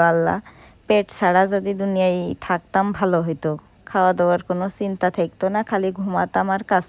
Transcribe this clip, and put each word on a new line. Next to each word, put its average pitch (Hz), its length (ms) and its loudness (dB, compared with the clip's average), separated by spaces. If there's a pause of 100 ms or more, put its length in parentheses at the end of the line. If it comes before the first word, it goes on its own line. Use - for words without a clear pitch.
আল্লাহ? 170 360 2 (460)
পেট 208 260 2
ছাড়া 185 360 2
যদি 196 280 -2
দুনিয়ায় 190 440 0 (220)
থাকতাম 190 520 -2
ভালো 180 300 0
হইতো, 160 280 -4 (340)
খাওয়া 185 280 2
দাওয়ার 175 300 2
কোনো 180 280 -4
চিন্তা 190 400 -2
থাকতো 175 380 -4
না, 208 140 -2
খালি 190 280 -2
ঘুমাতাম 185 600 -2
আর 196 140 -2
কাজ 180 240 0